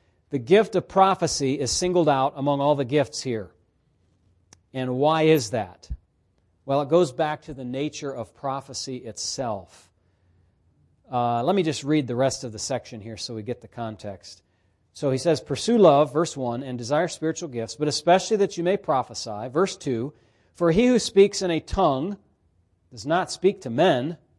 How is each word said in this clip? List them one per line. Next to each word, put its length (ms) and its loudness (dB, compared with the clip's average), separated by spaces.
The 80 -2
gift 360 4
of 120 -2
prophecy 720 2
is 120 -2
singled 380 2
out 260 2
among 240 0
all 160 2
the 80 -2
gifts 380 -2
here. 300 -6
And 240 -4
why 260 4
is 280 4
that? 380 -8
Well, 160 0
it 80 -4
goes 220 4
back 320 -4
to 100 -16
the 100 -14
nature 480 -6
of 240 -10
prophecy 640 -8
itself. 920 -8
Uh, 340 0
let 120 0
me 80 2
just 220 -4
read 220 0
the 80 -4
rest 280 0
of 80 -10
the 80 -14
section 400 -8
here 160 -14
so 180 -12
we 80 -8
get 200 -8
the 80 -20
context. 720 -14
So 180 -4
he 80 0
says, 220 0
"Pursue 380 0
love," 340 8
verse 240 -2
one, 280 -6
"and 140 -8
desire 300 -2
spiritual 400 -6
gifts, 280 -8
but 120 -4
especially 500 2
that 200 0
you 80 -4
may 100 0
prophesy." 720 -4
Verse 300 -2
two, 360 -4
"For 160 2
he 160 4
who 120 4
speaks 420 4
in 100 0
a 100 0
tongue 560 0
does 140 -16
not 260 0
speak 300 0
to 80 -10
men, 480 0